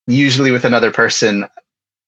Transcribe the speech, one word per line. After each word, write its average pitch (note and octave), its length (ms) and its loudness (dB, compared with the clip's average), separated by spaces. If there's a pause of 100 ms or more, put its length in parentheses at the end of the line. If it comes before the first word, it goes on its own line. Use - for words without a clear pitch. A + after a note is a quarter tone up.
usually C3+ 460 0
with B2 120 -2
another A#2 280 0
person G#2+ 560 -2 (600)